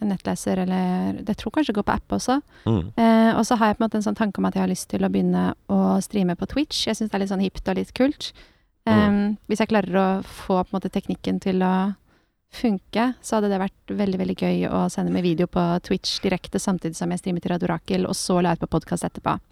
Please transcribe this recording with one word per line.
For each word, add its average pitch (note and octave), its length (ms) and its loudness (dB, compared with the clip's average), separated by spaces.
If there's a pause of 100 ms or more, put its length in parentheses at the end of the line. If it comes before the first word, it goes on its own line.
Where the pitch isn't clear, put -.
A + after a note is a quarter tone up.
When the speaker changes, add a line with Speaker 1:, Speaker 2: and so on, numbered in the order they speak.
Speaker 1:
en G#3 80 -2
nettleser, F#3+ 480 -2
eller, F#3 640 0
det G#3 160 -4
tror - 160 -6
kanskje D4+ 180 0
det G3+ 40 0
går G#3 100 -2
på A3 80 2
app - 180 -4
også. B3 300 0 (240)
Speaker 2:
Mm. G#2+ 320 0
Speaker 1:
Eh, A3+ 400 6
og A3+ 80 2
så B3 100 2
har G#3+ 140 2
jeg G#3 80 -2
på A3+ 60 0
en - 20 0
måte G#3+ 100 -4
en G#3+ 60 0
sånn G#3 160 -2
tanke G#3 200 -2
om F#3+ 60 0
at F#3+ 100 0
jeg F#3+ 100 0
har F#3 40 0
lyst F#3 220 -4
til G3 160 -2
å - 20 2
begynne F3+ 460 2 (160)
å G3 80 4 (240)
streame F3+ 340 0
på - 140 -6
Twitch. - 380 -2
Jeg A3 80 -2
synes G#3+ 160 -4
det - 20 -6
er G3 80 0
litt G3 80 -2
sånn F#3+ 160 -2
hipt - 220 -6
og F#3+ 100 0
litt F#3+ 160 -6
kult. - 380 0 (540)
Speaker 2:
Mm. A3+ 60 4
Speaker 1:
Em, G#3 460 4 (100)
hvis G#3+ 140 0
jeg G#3+ 80 2
klarer F#3 240 2
å F#3+ 140 4 (180)
få - 400 -2
på - 80 -8
en F#3+ 60 0
måte F#3+ 100 -6
teknikken F#3+ 500 -2
til F#3 220 0
å F#3 320 2 (580)
funke, A3+ 600 0 (100)
så - 160 -2
hadde G#3 100 2
det G3 140 0
vært - 340 -6
veldig, F#3+ 240 0
veldig F#3 160 -2
gøy F3+ 320 0
å F3+ 140 0 (100)
sende F3+ 220 -2
med F#3 100 0
video F3+ 220 2
på F3+ 160 0 (240)
Twitch - 380 -2
direkte F#3+ 360 -2
samtidig E3+ 380 -4
som F3 120 -4
jeg F3 120 -4
streamer F3 180 -2
til F3 140 -4
Radio F3 180 -2
Rakel, F3+ 340 -2
og F#3 120 -4
så F3+ 260 0
la F3 80 2
ut E3 80 -4
på - 140 -6
podcast - 340 -2
etterpå. - 300 -4 (140)